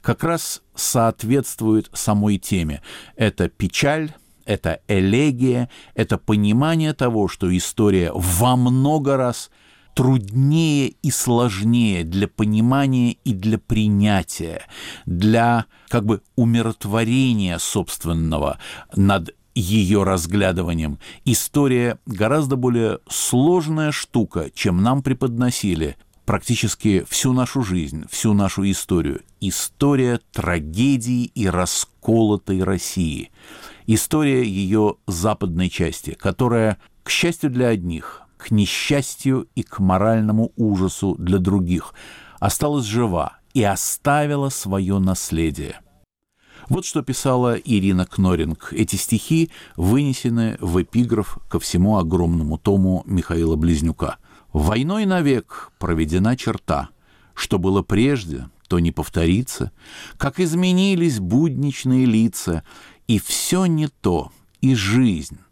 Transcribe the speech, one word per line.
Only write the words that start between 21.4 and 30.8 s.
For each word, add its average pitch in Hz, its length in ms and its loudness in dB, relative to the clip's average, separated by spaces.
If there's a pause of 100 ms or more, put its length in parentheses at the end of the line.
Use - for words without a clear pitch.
гораздо 131 500 0
более 120 420 0 (100)
сложная 156 840 0
штука, 87 600 -4
чем 92 300 0
нам 131 200 2
преподносили 117 960 -2 (280)
практически 104 840 0
всю - 240 0
нашу 127 300 0
жизнь, 82 460 -4
всю - 240 0
нашу 98 380 0
историю. 82 520 -2 (180)
История 127 800 0 (100)
трагедии 113 920 0